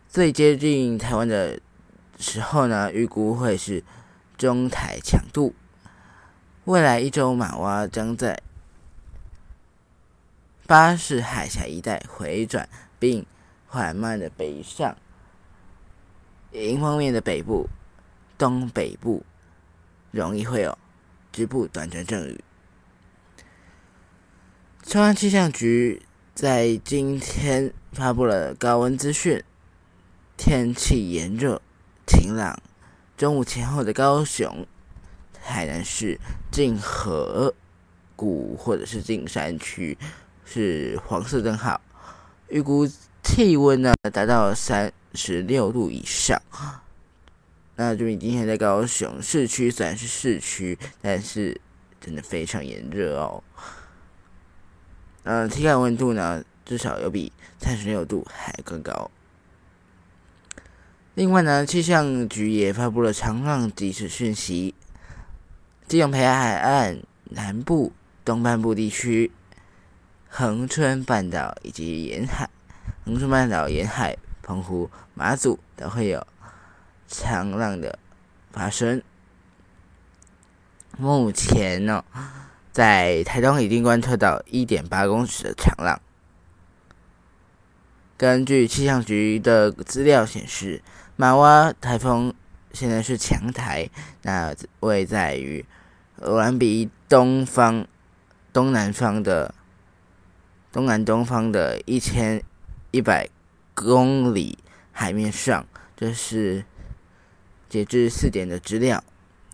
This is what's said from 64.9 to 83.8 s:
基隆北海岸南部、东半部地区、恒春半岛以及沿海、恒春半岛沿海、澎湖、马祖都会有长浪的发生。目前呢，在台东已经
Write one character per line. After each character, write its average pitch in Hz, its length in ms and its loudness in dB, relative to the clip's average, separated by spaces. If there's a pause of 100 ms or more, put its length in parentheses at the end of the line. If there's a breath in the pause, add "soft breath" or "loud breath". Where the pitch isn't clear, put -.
基 165 160 2
隆 143 80 2
北 135 80 0
海 127 380 2
岸 104 440 2 (300)
南 107 320 -8
部、 147 300 0 (320)
东 117 180 0
半 120 180 2
部 110 140 2
地 107 160 -2
区、 113 400 0 (1000 soft breath)
恒 120 400 -4
春 131 360 0
半 104 260 0
岛 78 320 -6
以 - 80 -14
及 80 320 -8
沿 73 240 -6
海、 - 240 -6 (540 loud breath)
恒 113 120 -4
春 135 140 -2
半 131 180 4
岛 80 200 0
沿 76 180 -2
海、 110 320 -4 (240)
澎 95 180 -8
湖、 87 300 -6 (240 loud breath)
马 101 220 -2
祖 131 220 0 (180)
都 - 120 -10
会 107 200 -2
有 87 180 -4 (800 loud breath)
长 101 460 -4
浪 101 280 -4
的 67 160 -8 (540)
发 - 180 -6
生。 120 320 -2 (2000)
目 131 320 2
前 98 560 2
呢， 107 180 0 (680 loud breath)
在 90 500 6
台 123 180 -2
东 135 220 4
已 107 60 2
经 117 160 4